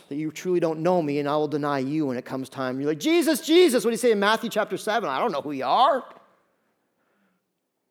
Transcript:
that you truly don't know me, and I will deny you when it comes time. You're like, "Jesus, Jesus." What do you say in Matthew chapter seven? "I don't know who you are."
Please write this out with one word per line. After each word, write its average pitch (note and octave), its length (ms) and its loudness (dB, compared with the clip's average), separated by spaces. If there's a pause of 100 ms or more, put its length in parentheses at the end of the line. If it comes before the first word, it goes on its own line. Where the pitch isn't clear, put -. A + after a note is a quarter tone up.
that C#3 80 -8
you D#3 160 -4
truly F3+ 300 -2
don't D#3+ 180 0
know F3 220 4
me, C#3+ 180 -2
and C#3+ 80 -2
I D3 80 0
will D3+ 140 0
deny C#3+ 300 -2
you C#3+ 260 -2
when B2+ 100 -2
it B2+ 80 -8
comes C3 240 -8
time. C3 320 -6
You're C#3+ 100 -2
like, D#3 100 -4
"Jesus, D#4 420 2
Jesus." D4+ 420 4
What A3+ 60 0
do A3+ 60 0
you - 20 -4
say A#3+ 160 2
in G3+ 80 2
Matthew A3 280 0
chapter G3+ 280 -4
seven? G#3 320 -2
"I C3+ 100 -4
don't G3+ 140 -2
know C#3 80 -2
who D3 100 -8
you C3 140 -4
are." A#3+ 400 2 (1900)